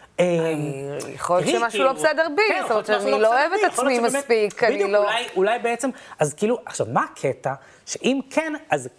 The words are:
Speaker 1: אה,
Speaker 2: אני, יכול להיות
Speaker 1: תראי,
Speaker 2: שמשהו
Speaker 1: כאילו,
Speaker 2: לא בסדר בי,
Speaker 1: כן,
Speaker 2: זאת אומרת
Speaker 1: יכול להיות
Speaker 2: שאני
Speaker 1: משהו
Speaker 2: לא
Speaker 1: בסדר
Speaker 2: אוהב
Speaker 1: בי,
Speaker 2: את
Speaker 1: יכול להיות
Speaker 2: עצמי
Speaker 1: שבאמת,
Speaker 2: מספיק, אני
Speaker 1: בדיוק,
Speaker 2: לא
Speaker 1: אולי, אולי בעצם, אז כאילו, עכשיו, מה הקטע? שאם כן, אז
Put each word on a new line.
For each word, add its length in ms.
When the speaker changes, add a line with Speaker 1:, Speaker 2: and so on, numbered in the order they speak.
Speaker 1:
אה, 40
Speaker 2:
אני, 360
יכול 220
להיות 120
Speaker 1:
תראי, 120
Speaker 2:
שמשהו 100
Speaker 1:
כאילו, 140
Speaker 2:
לא 80
בסדר 340
בי, 120
Speaker 1:
כן, 140
Speaker 2:
זאת 80
אומרת 180
Speaker 1:
יכול 60
להיות 80
Speaker 2:
שאני 120
Speaker 1:
משהו 60
Speaker 2:
לא 80
Speaker 1:
בסדר 0
Speaker 2:
אוהב 220
Speaker 1:
בי, 160
Speaker 2:
את 60
Speaker 1:
יכול 120
להיות 200
Speaker 2:
עצמי 60
Speaker 1:
שבאמת, 140
Speaker 2:
מספיק, 400
אני 100
Speaker 1:
בדיוק, 160
Speaker 2:
לא 80
Speaker 1:
אולי, 280
אולי 220
בעצם, 320
אז 160
כאילו, 320
עכשיו, 260
מה 200
הקטע? 420
שאם 340
כן, 220
אז 180